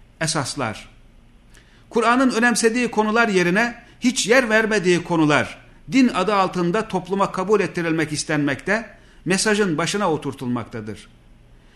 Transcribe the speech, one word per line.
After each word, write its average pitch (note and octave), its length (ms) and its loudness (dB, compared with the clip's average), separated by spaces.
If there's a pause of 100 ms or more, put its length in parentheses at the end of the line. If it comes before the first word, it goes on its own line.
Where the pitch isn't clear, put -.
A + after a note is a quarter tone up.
(220)
esaslar. C3+ 680 -4 (1000)
Kur'an'ın A#3+ 420 2
önemsediği A#3 600 0
konular G#3+ 360 0
yerine F#3+ 480 0 (240)
hiç B3 280 -2
yer A#3+ 220 4
vermediği G3+ 540 2
konular D3+ 540 2 (340)
din B3 160 6
adı F#3 280 0
altında F3+ 520 0
topluma F#3+ 440 -2
kabul G3 280 0
ettirilmek E3 520 -2
istenmekte, D3+ 760 -2 (360)
mesajın F#3+ 520 0
başına F#3 340 -2
oturtulmaktadır. A#2+ 960 -6 (680)